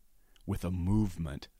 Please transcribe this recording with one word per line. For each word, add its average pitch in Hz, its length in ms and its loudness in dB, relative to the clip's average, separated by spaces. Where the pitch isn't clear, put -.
with 98 180 -2
a 87 60 0
movement 90 800 0